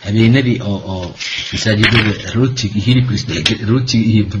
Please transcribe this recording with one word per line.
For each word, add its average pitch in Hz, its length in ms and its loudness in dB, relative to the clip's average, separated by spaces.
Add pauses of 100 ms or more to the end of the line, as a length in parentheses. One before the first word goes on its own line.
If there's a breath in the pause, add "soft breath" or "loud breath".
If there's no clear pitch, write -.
Habeenadii 113 600 2
oo, 101 280 -4
oo 90 260 -8 (380)
masaajidada 107 840 0
rootiga 113 400 0
iyo 101 100 -2
hilibka 123 280 2
la 98 60 -2
isdhexgel-, 82 500 -4
rootiga 120 400 2
iyo, 107 160 4 (160)